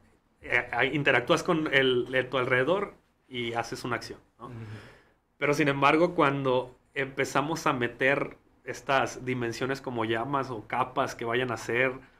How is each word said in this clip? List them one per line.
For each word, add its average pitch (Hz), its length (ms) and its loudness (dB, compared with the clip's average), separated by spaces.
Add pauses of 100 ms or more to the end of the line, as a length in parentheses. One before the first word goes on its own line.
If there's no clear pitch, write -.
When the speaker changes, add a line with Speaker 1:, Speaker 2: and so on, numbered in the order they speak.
(400)
Speaker 1:
eh, 127 320 -2
eh, 123 200 2
interactúas 147 500 2
con 156 300 0
el, 127 420 2
el, 127 140 2
tu 131 100 -2
alrededor 131 560 2 (340)
y 120 260 -6
haces 117 300 -4
una 120 120 -2
acción, - 220 -12 (200)
¿no? 117 80 -16
Speaker 2:
Ujú. 127 80 -14 (840)
Speaker 1:
Pero 143 160 2
sin 147 140 4
embargo, 147 460 4
cuando 139 600 2 (180)
empezamos 139 720 -2
a 151 60 4
meter 135 680 0 (240)
estas 127 640 -2
dimensiones 127 560 -4
como 120 240 -4
llamas 123 460 -2
o 107 160 -10
capas 123 480 -2
que - 100 -8
vayan 123 260 -2
a 113 60 -2
ser, 123 360 0 (280)